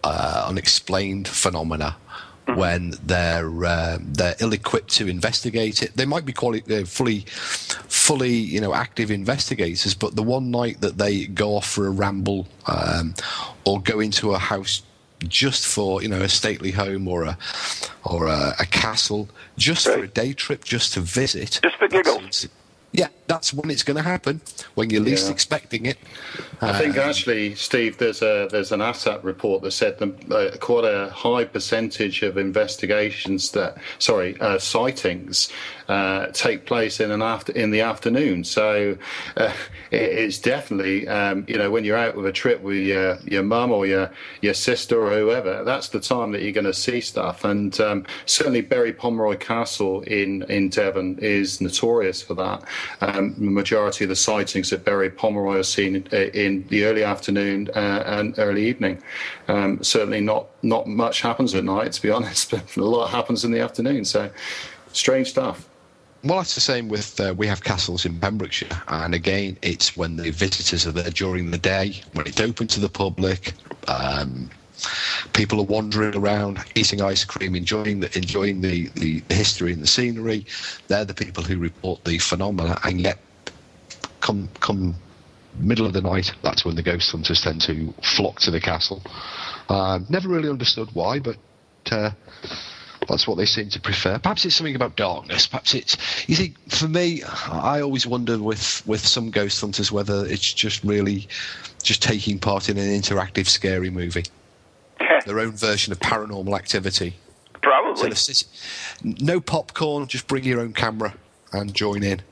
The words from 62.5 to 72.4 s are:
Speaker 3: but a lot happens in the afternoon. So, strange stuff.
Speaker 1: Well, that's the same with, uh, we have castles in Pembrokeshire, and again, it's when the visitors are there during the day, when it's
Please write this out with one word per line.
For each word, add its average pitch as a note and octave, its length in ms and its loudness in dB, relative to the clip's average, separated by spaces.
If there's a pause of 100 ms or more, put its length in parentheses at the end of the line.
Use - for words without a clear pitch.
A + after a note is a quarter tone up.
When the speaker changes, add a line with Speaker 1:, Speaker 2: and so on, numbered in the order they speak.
Speaker 3:
but - 240 -4
a F#2+ 80 0
lot A2+ 260 2
happens A#2 340 0
in A#2 60 2
the A#2 100 2
afternoon. A#2+ 460 0
So, G#2 240 0 (640)
strange C3 360 2
stuff. - 400 -2 (540)
Speaker 1:
Well, E3+ 160 2
that's F3 160 -2
the - 80 -2
same A#2+ 260 2
with, G#2 320 -4
uh, F#2+ 160 2
we G#2+ 100 0
have G2 180 0
castles F2 420 0
in E2+ 120 -2
Pembrokeshire, F#2+ 680 -2
and E2 260 -2
again, F#2+ 460 0
it's - 340 0
when E2 220 -2
the E2 140 -2
visitors F2 560 0
are E2 60 -2
there F2 180 -2
during F2+ 400 -2
the F2 80 -2
day, F#2+ 420 0 (140)
when D2+ 120 -4
it's - 140 0